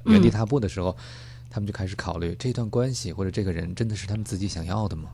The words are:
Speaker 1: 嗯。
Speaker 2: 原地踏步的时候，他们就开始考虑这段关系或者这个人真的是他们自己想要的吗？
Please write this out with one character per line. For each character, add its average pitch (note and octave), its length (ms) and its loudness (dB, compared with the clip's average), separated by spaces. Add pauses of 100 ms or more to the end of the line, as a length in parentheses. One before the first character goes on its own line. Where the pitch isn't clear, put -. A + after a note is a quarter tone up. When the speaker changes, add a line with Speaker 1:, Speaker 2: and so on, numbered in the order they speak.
Speaker 1:
嗯。 A3 80 6
Speaker 2:
原 G#3 80 10
地 F3 80 10
踏 A2 160 2
步 B2+ 160 2
的 G#2 80 2
时 - 120 -8
候， F2+ 140 0 (540)
他 - 120 -6
们 G2+ 60 -2
就 G2+ 60 -4
开 F#2+ 140 -4
始 F#2+ 100 -6
考 E2+ 220 -4
虑 E2+ 200 -2
这 B2+ 140 -2
段 A#2+ 160 -2
关 A#2+ 240 2
系 A2+ 180 -6
或 F#2+ 140 -2
者 F#2+ 60 0
这 G#2 120 0
个 F#2+ 80 0
人 E2+ 240 -2
真 A2+ 140 0
的 G#2+ 80 -2
是 F#2+ 100 -6
他 G#2 80 -2
们 A2 80 -2
自 G2+ 140 -4
己 F#2+ 100 -2
想 F2 160 -4
要 F#2+ 240 -2
的 E2+ 80 -4
吗？ D#2 180 -8